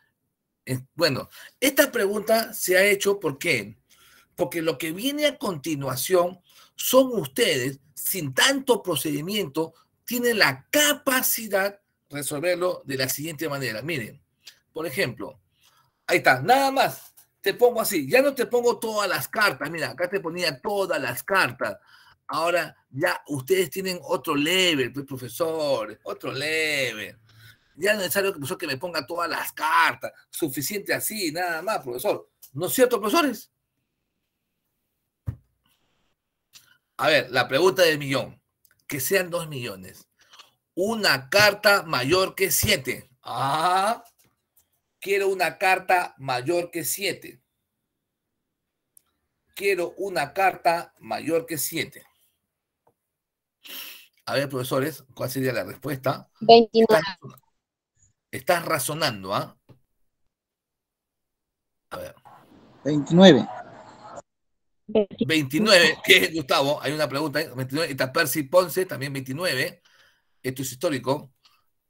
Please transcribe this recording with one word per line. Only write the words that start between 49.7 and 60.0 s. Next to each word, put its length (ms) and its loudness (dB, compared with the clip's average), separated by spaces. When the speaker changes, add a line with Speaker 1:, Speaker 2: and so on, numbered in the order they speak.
Speaker 1:
una 360 -6
carta 640 0
mayor 460 -4
que 120 -6
siete. 480 -6
A 60 -6
ver, 160 0
profesores, 540 -4
¿cuál 160 -6
sería 240 -2
la 100 -2
respuesta? 640 -6
Speaker 2:
Veintinueve. 600 8
Speaker 1:
Estás, 400 -12
estás 340 0
razonando, 720 -4
¿ah? 200 -4